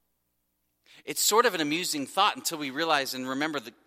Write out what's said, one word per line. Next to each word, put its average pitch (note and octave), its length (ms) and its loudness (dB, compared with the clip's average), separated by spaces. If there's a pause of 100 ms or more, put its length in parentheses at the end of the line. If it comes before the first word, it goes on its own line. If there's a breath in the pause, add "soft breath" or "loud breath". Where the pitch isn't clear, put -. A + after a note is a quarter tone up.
(1040 loud breath)
It's - 180 -4
sort A#3 240 6
of G3 80 4
an E3 80 -2
amusing D3+ 420 -2
thought F#3+ 320 2
until D#3 220 -6
we D3 100 -4
realize C#3 460 0
and B2+ 120 -6
remember C#3+ 340 -2
the, A2 120 -14 (140)